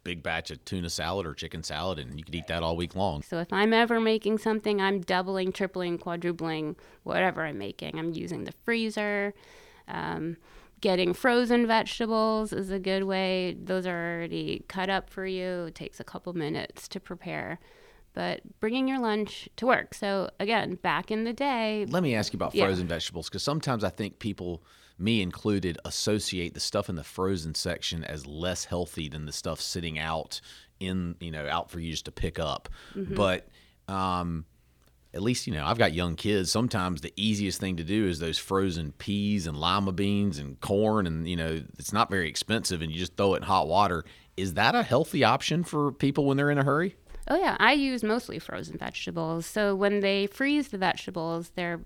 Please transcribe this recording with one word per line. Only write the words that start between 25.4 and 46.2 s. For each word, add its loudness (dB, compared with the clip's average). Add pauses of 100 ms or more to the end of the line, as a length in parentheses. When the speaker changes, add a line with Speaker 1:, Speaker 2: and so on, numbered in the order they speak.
Speaker 1:
associate 0
the -8
stuff -2
in -2
the -6
frozen -2
section -4
as -8
less -4
healthy -4
than -8
the -8
stuff -4
sitting -4
out -4 (360)
in, -2
you -8
know, -6
out -2
for -8
you -4
just -6
to -10
pick -2
up. -2 (260)
Speaker 2:
Mm-hmm. -6
Speaker 1:
But, 2 (400)
um, 0 (720)
at -4
least, 0
you -4
know, -2
I've 2
got 6
young 2
kids. 2
Sometimes 2
the -8
easiest 2
thing 0
to -2
do 2
is 0
those 0
frozen 0
peas 0
and -4
lima 2
beans 0
and -8
corn, 4
and, 0
you 0
know, -2 (160)
it's -8
not 4
very 2
expensive, 0
and -2
you -4
just -4
throw 4
it 2
in -8
hot 4
water. 4 (320)
Is -2
that 6
a 4
healthy 2
option 4
for 0
people 2